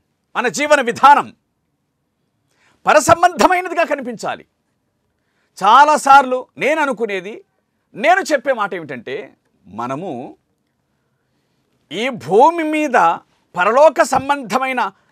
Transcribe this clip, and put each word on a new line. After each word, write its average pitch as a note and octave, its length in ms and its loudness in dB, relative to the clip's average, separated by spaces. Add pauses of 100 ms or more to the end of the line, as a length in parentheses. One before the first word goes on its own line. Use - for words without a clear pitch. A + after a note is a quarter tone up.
(360)
మన A3+ 120 -2
జీవన C#4+ 340 0
విధానం B3 540 2 (1500)
పరసంబంధమైనదిగా E4+ 1000 2
కనిపించాలి. A#3 600 -8 (1160)
చాలాసార్లు C4+ 840 4 (100)
నేను C#4 240 -2
అనుకునేది, G#3+ 640 -6 (480)
నేను E4 280 0
చెప్పే C#4 320 -2
మాట G#3 200 -6
ఏమిటంటే, C#3 640 -12 (280)
మనము C3+ 720 -10 (1500)
ఈ G#3+ 180 -6
భూమి B3 540 2
మీద B3 540 0 (400)
పరలోక C4 440 2
సంబంధమైన C4 880 -4 (200)